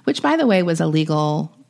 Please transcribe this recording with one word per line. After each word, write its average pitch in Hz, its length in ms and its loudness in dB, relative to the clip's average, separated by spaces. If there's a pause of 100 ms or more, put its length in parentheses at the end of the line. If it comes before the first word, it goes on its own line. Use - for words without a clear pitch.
which, - 160 -2
by 302 160 0
the 302 100 0
way, 185 160 2
was 170 160 -2
illegal 156 720 0 (180)